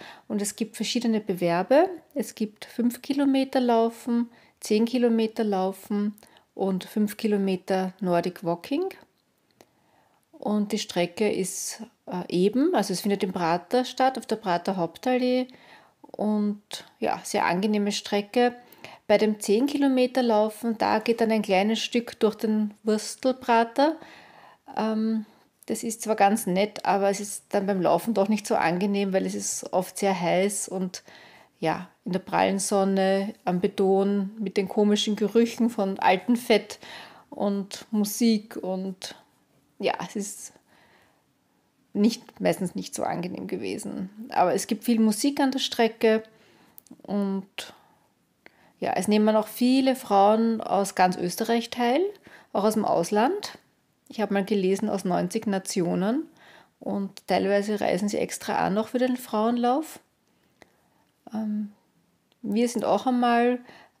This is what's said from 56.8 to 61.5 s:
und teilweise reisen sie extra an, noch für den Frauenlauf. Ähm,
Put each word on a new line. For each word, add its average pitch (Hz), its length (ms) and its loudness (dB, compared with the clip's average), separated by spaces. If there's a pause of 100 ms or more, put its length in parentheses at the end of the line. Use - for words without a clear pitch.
und 202 480 -8
teilweise 202 520 2
reisen 196 280 0
sie - 100 -2
extra - 380 -4
an, 175 180 0
noch 220 140 -2
für 254 100 -4
den 254 180 0
Frauenlauf. 240 840 -2 (1300)
Ähm, 214 380 -4 (720)